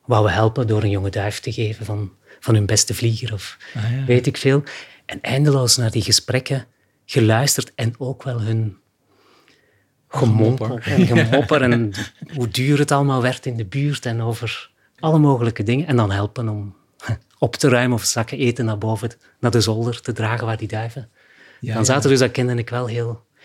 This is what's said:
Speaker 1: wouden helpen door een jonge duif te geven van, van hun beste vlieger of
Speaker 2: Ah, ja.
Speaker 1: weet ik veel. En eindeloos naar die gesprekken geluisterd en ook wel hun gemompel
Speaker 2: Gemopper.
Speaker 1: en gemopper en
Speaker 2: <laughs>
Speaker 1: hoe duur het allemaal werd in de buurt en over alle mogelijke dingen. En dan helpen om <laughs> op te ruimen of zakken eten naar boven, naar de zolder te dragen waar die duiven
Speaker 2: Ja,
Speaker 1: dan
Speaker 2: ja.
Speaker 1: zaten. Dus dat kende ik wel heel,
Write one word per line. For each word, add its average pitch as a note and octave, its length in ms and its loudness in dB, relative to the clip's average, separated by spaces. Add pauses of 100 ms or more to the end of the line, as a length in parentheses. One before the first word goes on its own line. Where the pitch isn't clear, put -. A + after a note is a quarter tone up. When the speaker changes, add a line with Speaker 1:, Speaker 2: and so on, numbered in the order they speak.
Speaker 1:
wouden G#2+ 280 4
helpen A2+ 340 2
door G#2+ 160 2
een G#2 60 2
jonge G2 200 -2
duif G2+ 300 -6
te B2 120 -8
geven G#2+ 340 -6
van, G#2 260 -6 (280)
van - 160 0
hun G#2 100 4
beste G#2+ 280 0
vlieger A2+ 400 -2
of - 240 -12 (180)
Speaker 2:
Ah, A2+ 160 -2
ja. C3+ 140 -4
Speaker 1:
weet B2 220 4
ik - 100 0
veel. C#3 260 4 (420)
En - 160 -12
eindeloos C3+ 560 2
naar A2+ 140 0
die A2+ 100 0
gesprekken B2+ 640 -2 (400)
geluisterd A#2+ 720 2
en A#2 220 -4
ook C3 260 -8
wel A#2+ 180 -4
hun A2+ 360 -2 (1300)
gemompel A#2 580 2
Speaker 2:
Gemopper. A#2+ 280 -6
Speaker 1:
en F3 140 6
gemopper C3 540 2
en A#2 300 2 (160)
Speaker 2:
<laughs> - 280 -16
Speaker 1:
hoe B2 120 -2
duur C#3 320 2
het C#3+ 120 0
allemaal C#3 300 2
werd B2+ 240 -2
in A#2+ 120 -6
de A2+ 80 -4
buurt C#3 400 -4
en A#2 160 -2
over A2+ 500 -6 (280)
alle D#3+ 200 4
mogelijke A#2+ 440 2
dingen. B2 240 0
En C#3 80 2
dan G#2+ 160 4
helpen G#2 380 -4
om G#2 260 -8 (300)
<laughs> A2 100 -4 (220)
op - 180 -2
te C#3+ 140 2
ruimen B2 280 2
of G2+ 60 -6
zakken A#2 340 -4
eten A#2+ 280 -2
naar G#2+ 120 -2
boven, A2 340 -4 (280)
naar A#2+ 120 0
de A#2+ 100 4
zolder A2+ 400 -2
te - 120 -8
dragen A2+ 320 -4
waar A2+ 120 -4
die G#2+ 100 -8
duiven A2+ 420 -10 (500)
Speaker 2:
Ja, A#2+ 140 -12
Speaker 1:
dan A2+ 80 0
Speaker 2:
ja. - 20 2
Speaker 1:
zaten. C3+ 260 2
Dus C3+ 100 6
dat B2 120 4
kende B2 240 -2
ik A#2 140 -6
wel B2 180 -6
heel, A#2 380 -6 (200)